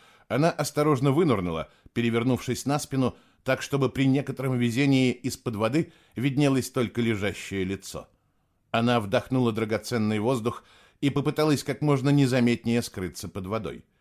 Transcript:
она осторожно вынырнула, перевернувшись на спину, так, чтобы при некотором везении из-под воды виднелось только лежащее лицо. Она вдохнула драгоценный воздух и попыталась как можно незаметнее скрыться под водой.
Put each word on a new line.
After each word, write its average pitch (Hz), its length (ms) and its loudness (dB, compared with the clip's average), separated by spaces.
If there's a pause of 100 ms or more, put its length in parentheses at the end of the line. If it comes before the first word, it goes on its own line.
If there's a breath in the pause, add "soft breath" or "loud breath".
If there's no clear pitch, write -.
(260 soft breath)
она 143 240 2
осторожно 143 600 0
вынырнула, 98 580 0 (220 soft breath)
перевернувшись 117 760 0
на 143 120 0
спину, 135 380 -2 (280 soft breath)
так, 131 180 0
чтобы 139 260 0
при 135 180 0
некотором 131 520 0
везении 127 540 4
из-под 120 440 -6
воды 127 360 0 (240 loud breath)
виднелось 135 540 2
только 120 300 -2
лежащее 101 640 -2
лицо. 92 440 -8 (640)
Она 120 280 2
вдохнула 120 520 0
драгоценный 107 680 -2
воздух 117 460 -4 (360 soft breath)
и 143 100 0
попыталась 147 540 0
как - 160 -6
можно 143 300 2
незаметнее 120 720 2
скрыться 92 460 -8
под 92 180 -10
водой. 92 380 -6 (160)